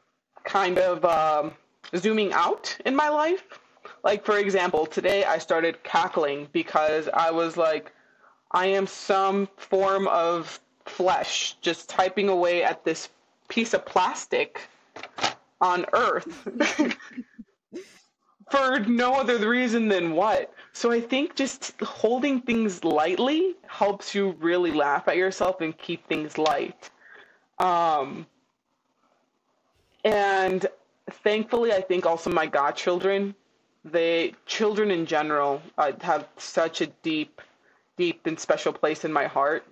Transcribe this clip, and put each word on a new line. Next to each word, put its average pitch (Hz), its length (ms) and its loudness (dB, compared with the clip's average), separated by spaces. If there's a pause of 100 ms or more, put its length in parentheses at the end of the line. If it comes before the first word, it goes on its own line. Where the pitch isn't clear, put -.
(440)
kind 180 360 2
of, 180 260 2
um, 156 480 2 (420)
zooming 208 380 0
out - 420 0 (100)
in 262 100 0
my 302 140 2
life. 311 340 0 (600)
Like, 208 220 0
for 208 140 2
example, 180 460 0
today 185 380 0
I 160 140 0
started 165 460 -2
cackling 147 680 0
because 156 640 0
I 165 180 2
was 165 260 0
like, 160 360 0 (580)
"I 180 160 2
am 196 200 2
some 196 600 0 (100)
form 196 500 0
of 170 520 0 (260)
flesh - 760 -2
just - 280 -4
typing 190 400 0
away 175 340 2
at 160 200 -2
this - 260 -4 (400)
piece 226 240 0
of - 120 0
plastic - 760 -2 (960)
on 180 340 2
Earth 190 560 -2
<laughs> 240 480 -2 (1500)
for 269 280 2
no 240 340 2
other 233 360 2
reason 240 380 0
than 175 260 0
what?" 190 400 0 (200)
So 233 180 0
I 233 100 2
think 262 340 -2
just - 460 -6
holding 247 600 0
things 220 420 -2
lightly 233 720 0 (120)
helps 202 480 -2
you 196 240 0
really 170 320 2
laugh 143 360 0
at 160 100 2
yourself 185 440 0
and 160 160 -6
keep - 300 -10
things 156 300 -4
light. 151 520 -2 (680)
Um, 165 640 2 (1800)
and 190 640 2 (440)
thankfully, 226 640 0
I 185 80 2
think 180 240 0
also 165 240 0
my 160 180 0
godchildren, 180 880 0 (500)
they, 165 480 0 (120)
children 208 460 0
in 165 140 0
general, 151 560 0 (160)
uh, 143 240 2
have 156 260 -2 (100)
such - 440 -2
a 160 60 0 (160)
deep, 156 380 -4 (560)
deep 170 280 -2
and 160 140 -4
special 151 340 0
place 156 320 -2
in 156 80 -4
my 143 120 2
heart. 139 460 0